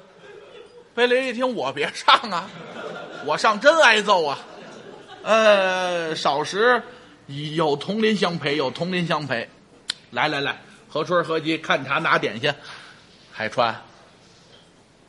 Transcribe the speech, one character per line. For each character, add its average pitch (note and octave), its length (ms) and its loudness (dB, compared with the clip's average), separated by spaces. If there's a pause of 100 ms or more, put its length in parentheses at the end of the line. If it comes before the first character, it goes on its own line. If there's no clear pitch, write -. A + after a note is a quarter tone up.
(960)
贝 A#3+ 100 4
利 B3+ 220 2
一 A#3 60 -4
听 B3+ 200 -2
，“我 C3+ 160 -4
别 C#3+ 220 -4
上 - 240 4 (140)
啊， F3+ 180 -6 (800)
我 D3+ 100 0
上 G#3+ 240 2
真 D4 220 8
挨 A3 180 8
揍 F#3+ 240 2
啊。 C#3 140 -4 (840)
”“呃， F#3 920 2
少 D3 260 0
时 G#3+ 400 2 (720)
有 D#3 220 2
佟 G#3 260 -4
林 A3 140 2
相 F3 200 0
陪， D3+ 200 -2
有 C#3 160 0
佟 E3+ 180 -6
林 F3+ 160 -2
相 D#3 180 -2
陪。 B2 240 -4 (600)
来， B2 160 0
来， D3+ 140 -2
来， C3+ 200 -6 (280)
何 D#3 160 -4
春、 E3+ 180 0
何 D#3+ 160 -2
吉 D#3+ 180 -2
看 D3+ 280 0
茶 C#3 160 -2
拿 D#3+ 180 2
点 A#2 220 -4
心。 C#3+ 120 0 (800)
”“海 A2 160 -6
川， A#2 240 0 (1400)